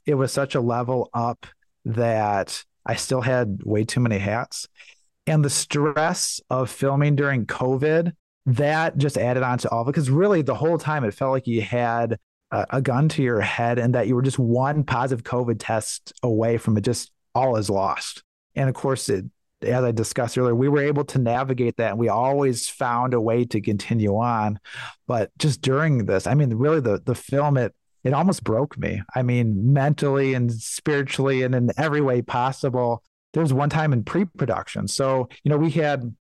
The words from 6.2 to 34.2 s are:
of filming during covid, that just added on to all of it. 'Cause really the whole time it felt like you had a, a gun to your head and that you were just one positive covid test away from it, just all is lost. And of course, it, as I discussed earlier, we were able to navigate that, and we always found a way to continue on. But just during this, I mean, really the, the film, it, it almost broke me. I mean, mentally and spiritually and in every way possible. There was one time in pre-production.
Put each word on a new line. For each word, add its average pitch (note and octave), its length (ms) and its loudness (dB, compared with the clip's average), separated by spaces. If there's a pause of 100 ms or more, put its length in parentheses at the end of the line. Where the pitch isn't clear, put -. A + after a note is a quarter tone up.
of B2+ 220 -2
filming C#3+ 440 2
during C3+ 300 0
covid, D3+ 680 0 (340)
that D3+ 500 0
just C#3+ 200 0
added B2+ 260 0
on B2 160 0
to - 100 -2
all A#2 140 0
of B2 60 -2
it. C#3+ 40 -2
'Cause C#3+ 160 0
really F3 320 4
the B2+ 140 0
whole D#3 240 0
time D#3 240 -2
it G#2 100 -2
felt C3+ 200 -2
like C3 120 -2
you A#2 160 0
had A#2 560 0 (320)
a, G#2 220 -2
a C3 100 0
gun C3+ 280 2
to D3+ 120 -2
your A#2+ 200 2
head A#2 360 0
and B2 160 2
that A#2+ 140 2
you B2+ 80 2
were B2 80 2
just C3+ 160 0
one C3 440 2
positive B2+ 400 -2
covid A#2+ 360 -2
test - 540 -4 (100)
away A#2 340 2
from A2 200 2
it, G#2+ 40 0
just A#2+ 300 -2 (240)
all B2 220 2
is G#2 120 -2
lost. F#2+ 540 -2 (320)
And C#3 140 0
of B2+ 40 -2
course, - 360 -2
it, G2 160 0 (380)
as B2 200 0
I B2 80 2
discussed A#2 460 -2
earlier, B2 180 2
we C3 140 2
were C#3+ 140 2
able D3 220 0
to - 120 -4
navigate B2 600 0
that, A2+ 120 0
and G2+ 100 -4
we A#2 100 2
always B2+ 600 0
found B2 460 -2
a A#2 40 4
way A2+ 260 2
to A#2 140 -2
continue G#2 560 0
on. A2 440 0 (480)
But A2+ 320 -2
just D3 220 0
during C3+ 440 2
this, F#2 220 0
I A#2+ 80 2
mean, C#3 180 4
really D3 260 2
the, G#2+ 240 0
the B2 120 0
film, C#3+ 420 0
it, A#2+ 160 0 (300)
it C3 100 2
almost E3 300 0
broke A#2+ 340 -2
me. G2 240 -4 (140)
I B2+ 80 0
mean, A#2+ 500 2
mentally C#3 640 2
and A#2+ 160 0
spiritually C3+ 920 -2
and B2+ 140 0
in A#2+ 200 2
every D3 260 0
way B2+ 200 2
possible. B2 840 -2 (300)
There D#3 80 2
was D#3 100 2
one C#3+ 200 2
time D3+ 220 2
in A2+ 100 0
pre-production. B2+ 840 -4